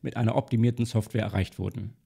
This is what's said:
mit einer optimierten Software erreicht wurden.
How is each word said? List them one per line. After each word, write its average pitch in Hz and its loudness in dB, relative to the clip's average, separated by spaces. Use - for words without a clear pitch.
mit 135 -6
einer 117 2
optimierten 120 2
Software 107 0
erreicht 95 -2
wurden. 98 -6